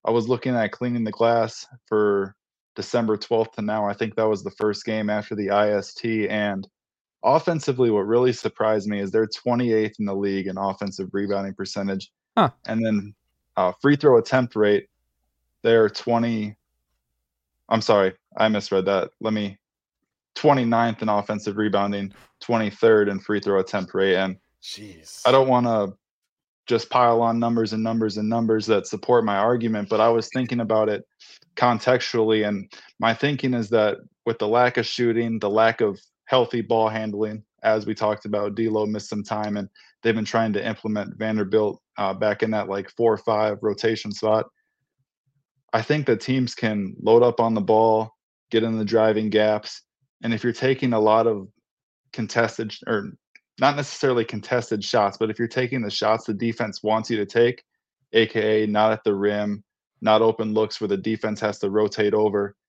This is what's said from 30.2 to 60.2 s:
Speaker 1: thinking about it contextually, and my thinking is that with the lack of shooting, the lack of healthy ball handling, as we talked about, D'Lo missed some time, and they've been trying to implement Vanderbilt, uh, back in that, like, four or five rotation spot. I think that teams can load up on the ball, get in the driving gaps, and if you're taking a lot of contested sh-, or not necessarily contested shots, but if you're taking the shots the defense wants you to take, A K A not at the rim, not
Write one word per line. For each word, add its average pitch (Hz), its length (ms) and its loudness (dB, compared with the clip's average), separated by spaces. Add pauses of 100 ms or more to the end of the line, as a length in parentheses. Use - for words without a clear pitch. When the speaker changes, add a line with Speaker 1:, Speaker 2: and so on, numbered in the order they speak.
Speaker 1:
thinking 123 320 -4
about 110 260 0
it 98 160 -4 (540)
contextually, 113 880 2
and 98 240 -6 (280)
my 113 140 2
thinking 135 400 -2
is 110 180 -4
that 107 260 2 (280)
with 113 140 -2
the 104 80 0
lack 123 300 2
of 113 80 -2
shooting, 117 540 -2
the 104 100 -2
lack 110 320 2
of 104 180 0 (240)
healthy 123 380 0
ball 110 260 0
handling, 107 560 -4 (200)
as 110 220 2
we 110 80 -4
talked 107 300 -2
about, 104 320 -4
D'Lo 107 300 0
missed 107 240 -6
some 104 140 -6
time, 104 340 -6
and 98 100 -8 (340)
they've 113 140 2
been 110 80 -2
trying 110 300 0
to 101 120 -2
implement 107 520 -6
Vanderbilt, 107 640 0 (160)
uh, 98 160 -2
back 104 300 -2
in 110 80 -2
that, 101 180 -4
like, 98 220 -6
four 117 200 2
or 104 60 0
five 107 440 0
rotation 110 520 -2
spot. 110 320 0 (1300)
I 113 80 0
think 147 240 -2
that 117 160 2
teams 131 340 -2
can 104 460 -4
load 117 220 6
up 120 180 2
on 113 140 2
the 104 60 0
ball, 110 540 2 (360)
get 113 120 2
in 113 140 -2
the 107 80 -2
driving 110 440 2
gaps, 107 520 0 (420)
and 117 100 -2
if 110 120 -6
you're 117 80 0
taking 131 400 0
a 110 80 2
lot 110 260 4
of 101 220 -2 (640)
contested 113 580 -2
sh-, - 160 -18
or 104 240 -2 (480)
not 143 160 2
necessarily 131 500 -2
contested 113 580 -4
shots, 101 360 0
but 110 100 -2
if 107 80 -8
you're 117 100 -2
taking 123 360 -4
the 101 80 -6
shots 107 340 -2
the 113 80 -4
defense 110 480 -6
wants 110 300 -2
you 113 60 -2
to 101 80 -2
take, 117 380 2 (500)
A 110 120 4
K 107 380 0
A 107 40 0
not 107 240 2
at 110 120 -4
the 104 100 2
rim, 104 500 -2 (380)
not 110 220 4